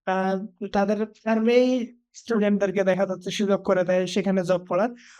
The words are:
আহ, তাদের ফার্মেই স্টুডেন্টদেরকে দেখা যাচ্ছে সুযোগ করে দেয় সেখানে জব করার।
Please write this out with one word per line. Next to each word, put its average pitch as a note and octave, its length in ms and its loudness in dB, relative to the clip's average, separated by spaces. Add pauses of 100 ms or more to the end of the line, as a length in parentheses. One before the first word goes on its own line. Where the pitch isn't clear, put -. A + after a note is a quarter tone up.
আহ, F#3+ 640 -2
তাদের G3+ 380 0
ফার্মেই A#3+ 920 0 (160)
স্টুডেন্টদেরকে G3+ 720 0
দেখা F#3 220 2
যাচ্ছে F#3+ 260 -8
সুযোগ G3 320 0
করে F#3 200 2
দেয় F#3 240 0
সেখানে F#3 360 0
জব F3+ 260 -2
করার। F#3+ 200 0 (300)